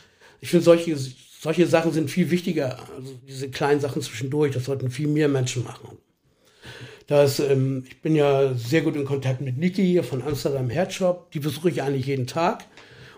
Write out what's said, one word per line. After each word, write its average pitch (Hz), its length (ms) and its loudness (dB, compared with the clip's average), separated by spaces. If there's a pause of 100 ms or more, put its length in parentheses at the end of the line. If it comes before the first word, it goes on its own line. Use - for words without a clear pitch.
(400)
ich - 100 -12
finde, 170 140 4
solche, 170 320 6
solche 151 680 -2
Sachen 160 260 4
sind 151 180 0
viel 165 200 0
wichtiger. 156 480 -2 (180)
Also 131 160 -14 (140)
diese 135 240 -10
kleinen 147 300 0
Sachen 139 220 -4
zwischendurch, 139 500 -2
das 123 120 -4
sollten 131 260 -4
viel 147 180 -4
mehr 151 200 2
Menschen 127 360 0
machen. - 320 -16 (1120)
Da 147 160 6
ist, 139 160 2
ähm, 135 480 0
ich - 140 -20
bin 156 140 0
ja 139 400 4
sehr 120 260 0
gut 151 160 0
in 143 80 -2
Kontakt 208 360 -2
mit 127 180 -4
Niki 180 260 0
hier 180 200 4
von 127 180 -6
Amsterdam 135 480 -2
Herzshop. 180 600 -2
Die 151 80 -6
besuche 151 280 -2
ich 143 140 -2
eigentlich 135 240 -2
jeden 131 200 -2
Tag. 170 380 -2 (540)